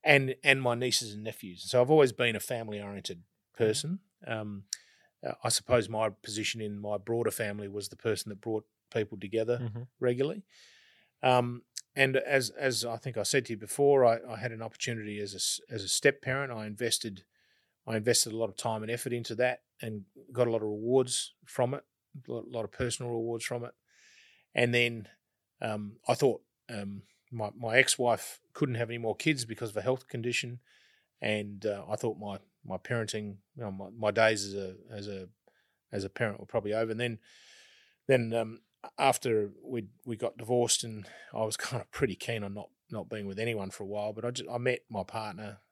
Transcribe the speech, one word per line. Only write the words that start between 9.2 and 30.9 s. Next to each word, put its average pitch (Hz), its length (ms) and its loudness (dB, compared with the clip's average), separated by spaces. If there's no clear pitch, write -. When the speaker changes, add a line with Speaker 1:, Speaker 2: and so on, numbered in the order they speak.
Speaker 2:
Mm-hmm. 117 200 -6
Speaker 1:
regularly. 131 440 0
Um, 123 420 4
and 135 200 4
as, 135 360 2
as 120 340 0
I 117 100 -4
think 117 220 -6
I 104 60 -2
said 127 240 2
to 120 60 -4
you 107 40 -4
before, 139 480 6
I, 117 140 6
I 113 80 -8
had 120 160 -4
an 113 80 -10
opportunity 107 580 -6
as 101 140 -6
a - 20 -10
s-, - 240 -2
as 107 140 -6
a 95 60 -6
step - 320 4
parent. 135 320 -4
I 110 120 -8
invested 107 580 -4
I 113 80 0
invested 113 340 2
a 110 60 -6
lot 113 120 -2
of 92 60 -12
time 110 280 -4
and 110 80 -6
effort 117 220 -4
into 117 220 -4
that 123 280 0
and 110 220 -6
got 123 160 2
a 117 40 2
lot 113 100 0
of 107 80 -2
rewards 123 640 2
from 127 280 0
it, 139 100 -8
a 123 40 -10
lot, 117 160 -6
lot 120 160 -4
of 101 80 -8
personal 123 400 -4
rewards 117 320 -4
from 120 220 -6
it. 123 60 -14
And 120 180 6
then, 120 340 2
um, 107 360 -4
I 123 60 4
thought, 110 280 4
um, 101 300 -8
my, 110 260 -4
my 117 200 2
ex-wife 120 640 2
couldn't 131 220 0
have 113 140 -2
any 117 100 -6
more 110 160 -2
kids 143 280 2
because 113 280 -6
of 107 60 -4
a 104 40 -2
health 127 260 0
condition. 120 520 -4